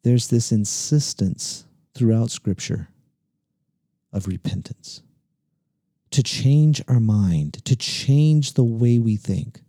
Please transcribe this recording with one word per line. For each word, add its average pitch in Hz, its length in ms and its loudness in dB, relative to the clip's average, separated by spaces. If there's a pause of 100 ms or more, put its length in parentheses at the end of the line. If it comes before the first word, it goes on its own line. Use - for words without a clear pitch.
There's 120 260 2
this 117 220 0
insistence - 1120 -2 (280)
throughout 113 380 2
Scripture - 580 -6 (1200)
of 95 140 -6
repentance, - 760 -8 (1040)
to 135 140 2
change 147 640 2
our 123 120 2
mind, 98 680 0
to 131 100 2
change 147 800 0
the 131 100 2
way 120 340 2
we 113 180 2
think. - 520 -6